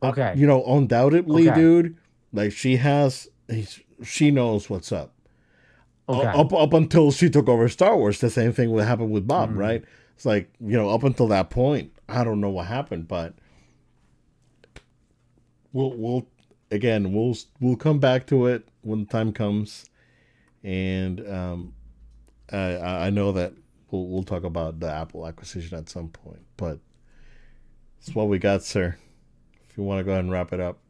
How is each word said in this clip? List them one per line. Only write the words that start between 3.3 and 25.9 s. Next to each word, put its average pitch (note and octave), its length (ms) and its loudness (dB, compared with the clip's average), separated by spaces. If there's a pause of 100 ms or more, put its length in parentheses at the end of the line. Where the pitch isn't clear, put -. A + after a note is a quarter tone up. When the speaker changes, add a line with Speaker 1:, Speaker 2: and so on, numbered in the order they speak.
Speaker 1:
she D3 260 2
knows A#2+ 400 0
what's F#2+ 220 -8
up. D#2 200 -8 (960)
U-, C3 80 -2
Speaker 2:
Okay. A#2 120 0
Speaker 1:
up, D3 260 2
up D#3 200 2
until D#3+ 380 6
she F3 180 2
took C3 200 2
over A#2+ 200 6
Star G3 280 2
Wars, G#2 220 2
the A#2+ 100 0
same A#2 240 0
thing A#2 180 0
would A2 140 2
happen A2+ 240 -2
with G#2 160 -2
Bob, B2+ 300 0
Speaker 2:
Mm. - 20 -4
Speaker 1:
right? A2 260 -2 (320)
It's - 120 -10
like, G#2 320 0
you A#2 180 -2
know, G#2 140 2
up A#2 120 0
until B2+ 260 2
that F#2+ 200 2
point, B2 420 0 (160)
I A#2+ 160 -2
don't A2 160 -2
know G2+ 120 -2
what F2 160 -6
happened, G2 400 -8
but E2+ 260 -6 (2500)
we'll, C3 240 -4
we'll, A#2+ 300 -4 (440)
again, G#2+ 420 0
we'll, A2+ 220 0 (240)
we'll B2+ 160 2
come D3+ 240 0
back B2+ 280 2
to B2+ 200 2
it B2 200 -2 (140)
when A2 180 -6
the G#2 60 -6
time A2 260 -2
comes. G#2 540 -4 (800)
And, F#2+ 640 -4
um, F2+ 460 -8 (800)
I, G2+ 60 -6
I, F2+ 500 -4
I - 20 -2
know G2+ 240 0
that F2+ 200 -4 (380)
we'll, F#2 160 -6
we'll F#2 160 -6
talk F2+ 200 -8
about E2 360 -6
the E2 120 -6
Apple D#2+ 360 -10
acquisition E2 500 -14
at E2 120 -16
some E2 200 -12